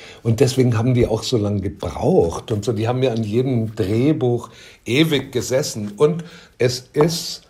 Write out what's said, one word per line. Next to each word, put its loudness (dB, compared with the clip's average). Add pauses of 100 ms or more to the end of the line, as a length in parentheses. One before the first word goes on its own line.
(220)
Und 2
deswegen 4
haben 2
die 4
auch -2
so 0
lange 0
gebraucht 0
und -2
so. -2
Die -2
haben 0
ja 2
an -2
jedem -2
Drehbuch 0 (340)
ewig 0
gesessen. -4
Und 2 (360)
es -2
ist -2